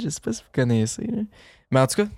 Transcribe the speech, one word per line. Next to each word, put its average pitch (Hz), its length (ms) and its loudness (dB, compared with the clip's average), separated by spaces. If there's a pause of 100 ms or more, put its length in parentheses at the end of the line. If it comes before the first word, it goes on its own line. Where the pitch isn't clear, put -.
je 156 60 -2
sais - 100 -8
pas 226 140 -6
si - 80 -12
vous - 100 -20
connaissez, 117 540 0
là. 233 160 -4 (500)
Mais 131 80 6
en 131 80 6
tout - 80 -2
cas, 208 80 2
tout 208 140 -8